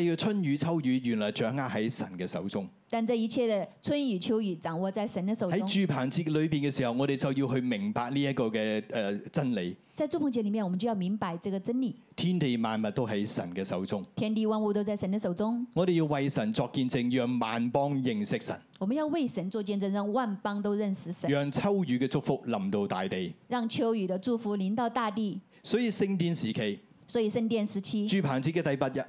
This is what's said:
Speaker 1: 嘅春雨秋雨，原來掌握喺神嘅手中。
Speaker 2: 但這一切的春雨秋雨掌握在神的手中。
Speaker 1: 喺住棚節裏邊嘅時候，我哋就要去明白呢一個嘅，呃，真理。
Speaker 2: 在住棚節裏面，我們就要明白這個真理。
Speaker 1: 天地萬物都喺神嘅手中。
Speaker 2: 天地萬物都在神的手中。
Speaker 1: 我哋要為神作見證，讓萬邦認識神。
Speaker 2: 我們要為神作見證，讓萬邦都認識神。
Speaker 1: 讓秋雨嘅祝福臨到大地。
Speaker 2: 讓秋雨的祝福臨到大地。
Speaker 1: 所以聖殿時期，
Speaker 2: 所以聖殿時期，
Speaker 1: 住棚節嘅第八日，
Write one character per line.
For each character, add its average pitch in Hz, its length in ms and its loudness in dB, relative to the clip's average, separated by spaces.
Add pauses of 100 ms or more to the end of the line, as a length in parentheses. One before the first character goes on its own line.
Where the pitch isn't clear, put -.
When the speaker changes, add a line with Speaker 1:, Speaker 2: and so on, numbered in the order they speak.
(120)
Speaker 1:
嘅 165 40 0
春 208 280 0
雨 139 120 2
秋 165 260 0
雨， 127 200 2
原 117 160 0
來 107 140 0
掌 117 240 0
握 143 60 -2
喺 110 280 0
神 110 160 -4 (120)
嘅 90 80 -2
手 87 200 -4
中。 98 220 -4 (220)
Speaker 2:
但 226 160 -2
這 240 80 2
一 226 120 0
切 233 200 0
的 208 200 0 (140)
春 294 260 0
雨 208 120 0
秋 214 200 0
雨 202 160 0
掌 165 240 -6
握 190 120 0
在 208 160 -2
神 185 180 -4
的 202 100 2
手 202 160 0
中。 175 80 2
Speaker 1:
喺 196 280 2
住 156 60 2
棚 135 180 0
節 170 200 0
裏 151 160 2
邊 147 220 2
嘅 - 20 -2
時 135 160 0
候， 117 60 2
我 135 160 0
哋 139 80 2
就 135 160 0
要 135 220 0
去 131 80 2
明 107 280 0
白 120 200 -2
呢 139 120 0
一 139 120 2
個 131 100 2
嘅， 107 460 0
呃， 101 260 0 (160)
真 127 240 0
理。 90 180 -2 (200)
Speaker 2:
在 302 120 -2
住 339 120 -2
棚 294 120 0
節 233 120 0
裏 208 80 0
面， 220 120 0
我 190 60 0
們 185 100 0
就 202 80 0
要 233 80 2
明 190 220 0
白 185 220 -4
這 196 120 -4
個 196 80 0
真 240 220 -2
理。 254 160 -2 (180)
Speaker 1:
天 180 240 2
地 131 200 2
萬 110 240 0
物 107 80 0
都 120 160 0
喺 104 200 0
神 98 280 -4
嘅 95 100 -2
手 95 220 -2
中。 101 180 -4 (100)
Speaker 2:
天 220 200 -2
地 220 100 2
萬 214 180 2
物 208 120 2
都 208 100 0
在 208 100 -2
神 202 160 -2
的 202 80 2
手 196 140 -2
中。 233 400 -2
Speaker 1:
我 175 140 2
哋 180 60 4
要 165 120 4
為 143 240 2
神 110 240 0
作 123 200 0
見 127 160 2
證， 123 280 0
讓 123 220 2
萬 117 320 0
邦 143 240 2
認 120 340 0
識 120 120 0
神。 - 180 -6 (200)
Speaker 2:
我 190 60 -4
們 214 100 0
要 302 120 0
為 302 200 0
神 185 240 -4
作 214 120 -4
見 202 180 -2
證， 196 100 0
讓 202 220 0
萬 226 240 0
邦 202 260 -4
都 208 140 2
認 208 180 0
識 165 200 -8
神。 165 160 -2
Speaker 1:
讓 143 200 2
秋 196 340 2
雨 123 140 2
嘅 131 80 2
祝 143 140 2
福 139 260 0
臨 101 240 0
到 101 160 2
大 95 220 -2
地。 92 240 -2 (160)
Speaker 2:
讓 240 180 -2
秋 226 280 0
雨 202 120 -2
的 180 120 -2
祝 233 180 0
福 214 220 -2
臨 190 160 0
到 240 140 0
大 233 220 0
地。 202 300 -2 (220)
Speaker 1:
所 - 180 2
以 240 100 2
聖 196 240 0
殿 170 200 2
時 214 180 -2
期， 208 260 -2 (280)
Speaker 2:
所 - 120 -2
以 220 120 2
聖 226 180 0
殿 214 180 0
時 208 140 -4
期， 208 260 -2
Speaker 1:
住 196 140 2
棚 135 220 2
節 156 100 0
嘅 170 180 2
第 139 60 0
八 135 120 2
日， 131 200 -4